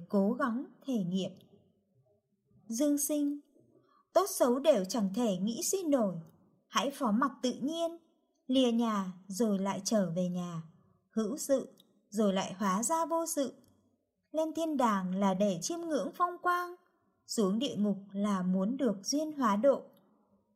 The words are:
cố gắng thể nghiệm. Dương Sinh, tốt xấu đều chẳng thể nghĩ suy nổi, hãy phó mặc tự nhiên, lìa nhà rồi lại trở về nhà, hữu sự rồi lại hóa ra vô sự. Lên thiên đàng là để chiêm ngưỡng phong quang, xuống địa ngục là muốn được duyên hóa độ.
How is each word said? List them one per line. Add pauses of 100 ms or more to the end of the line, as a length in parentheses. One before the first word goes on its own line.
cố
gắng (200)
thể
nghiệm. (1400)
Dương
Sinh, (720)
tốt
xấu
đều
chẳng
thể
nghĩ
suy
nổi, (520)
hãy
phó
mặc (100)
tự
nhiên, (500)
lìa
nhà (140)
rồi
lại
trở
về
nhà, (480)
hữu
sự (360)
rồi
lại
hóa
ra
vô
sự. (760)
Lên
thiên
đàng
là
để
chiêm
ngưỡng
phong
quang, (540)
xuống
địa
ngục (140)
là
muốn
được
duyên
hóa
độ. (760)